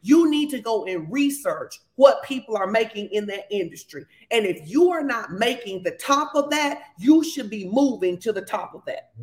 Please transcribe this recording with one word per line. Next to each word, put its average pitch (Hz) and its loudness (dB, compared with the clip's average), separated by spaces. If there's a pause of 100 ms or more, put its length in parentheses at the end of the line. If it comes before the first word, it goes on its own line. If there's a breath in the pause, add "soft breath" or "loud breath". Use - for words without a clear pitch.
you 311 6
need 294 0
to 262 -4
go 214 -2
and 180 -4
research 269 -2 (160)
what 269 6
people 233 -6
are 196 -2
making 214 -2
in 208 -2
that 196 -10
industry. 160 -8 (280 soft breath)
And 226 2
if 175 -4
you 320 6
are 330 -2
not 233 -4
making 202 -4
the 165 -2
top 294 -2
of 285 2
that, 294 -2 (180)
you 294 6
should 254 -6
be 196 -8
moving 202 2
to 220 -4
the 196 -4
top - -8
of 160 -20
that. - -12 (100)